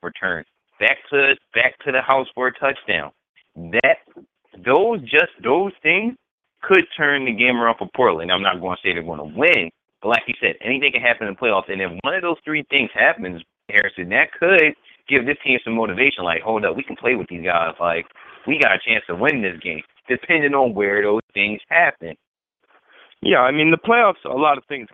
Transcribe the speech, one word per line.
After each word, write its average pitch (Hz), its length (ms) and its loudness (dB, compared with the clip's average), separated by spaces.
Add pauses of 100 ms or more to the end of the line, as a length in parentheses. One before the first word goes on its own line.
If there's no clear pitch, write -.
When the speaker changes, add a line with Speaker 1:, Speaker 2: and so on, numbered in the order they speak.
Speaker 1:
return 90 420 -6 (360)
back 123 180 2 (120)
to, 139 240 4 (200)
back 123 300 0
to 143 60 -4
the 131 100 0
house 135 340 0
for 127 140 -2
a 127 40 -2
touchdown, 98 580 -4 (460)
that, 90 420 0 (680)
those, 180 380 2
just 135 300 0 (100)
those 180 300 0 (100)
things 208 320 0 (480)
could 190 220 4 (120)
turn 143 280 0
the 123 80 -2
game 123 240 2
around 117 220 2
for 95 160 -8
Portland. 87 380 2
I'm 98 100 2
not 92 180 0
gonna 90 220 -6
say 95 100 0
they're 85 100 -4
gonna 78 220 -10
win, 98 460 0 (320)
but 101 60 -4
like 113 180 0
you 120 140 -8
said, 101 200 0
anything 135 320 0
can 120 80 -2
happen 117 280 0
in 98 60 -6
the - 40 -14
playoffs. 101 320 0
And 95 100 -6
if 92 100 -4 (120)
one 147 120 -2
of 185 80 -4
those 170 220 -4
three 151 240 -6
things 135 260 0
happens, 104 480 0 (260)
Harrison, 101 420 -2
that 139 220 0
could 165 420 2 (340)
give 131 180 2
this 143 180 -2
team 127 200 0
some 113 100 -4
motivation. 110 500 0
Like, 82 180 -2
"Hold 107 220 -2
up, 87 120 0
we 135 60 -6
can - 140 -12
play 123 180 -2
with 92 140 -6
these 85 160 -10
guys. 85 360 0
Like, 85 260 -2 (400)
we 147 120 0
got 120 140 2
a 92 120 2
chance 113 220 -2
to 87 80 -6
win 127 280 0
this 87 180 -6
game," 80 220 -8 (260)
depending 143 460 0
on 127 200 2
where 101 280 0
those 104 200 0 (120)
things 101 340 -2
happen. 147 480 -2 (1040)
Speaker 2:
Yeah, - 200 4
I 127 100 4
mean, 156 200 2
the 165 80 4
playoffs, 226 460 2
a 143 40 -10
lot 139 300 2
of - 80 -16
things 131 280 -10